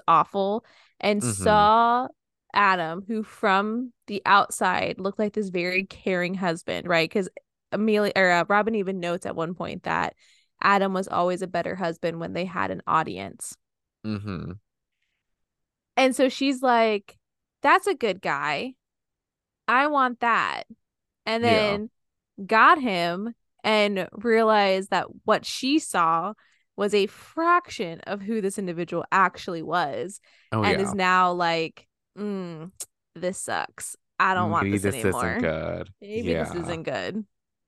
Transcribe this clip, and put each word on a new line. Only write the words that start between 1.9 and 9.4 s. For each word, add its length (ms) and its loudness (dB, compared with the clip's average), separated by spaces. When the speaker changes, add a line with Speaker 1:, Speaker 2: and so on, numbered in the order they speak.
Speaker 1:
Adam, 520 2
who 160 -4
from 680 0
the 220 -6
outside 720 2
looked 180 -6
like 160 -2
this 160 -4
very 360 -2
caring 500 -4
husband, 520 -4
right? 220 2
'Cause 180 -2
Amelia, 440 2
or, 140 4
uh, 180 4
Robin 280 2
even 240 -4
notes 260 -4
at 100 -6
one 200 -6